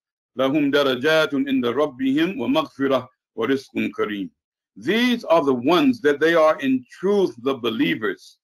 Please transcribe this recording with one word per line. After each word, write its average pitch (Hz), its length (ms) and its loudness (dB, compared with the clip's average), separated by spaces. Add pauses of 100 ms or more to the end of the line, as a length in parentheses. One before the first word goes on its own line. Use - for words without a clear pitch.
(380)
لَهُمْ 139 340 0
دَرَجَاتٌ 143 640 2
عِنْدَ 135 320 0
رَبِّهِمْ 135 720 -2
وَمَغْفِرَةٌ 135 680 -2 (300)
وَرِزْقٌ 113 600 -4
كَرِيمٌ. 104 320 -4 (460)
These 220 500 -2
are 165 180 2
the 135 100 2
ones 135 480 2
that 143 180 0
they 160 160 2
are 156 240 4
in 131 300 -2
truth 185 500 0
the 131 160 -2
believers. 117 880 -4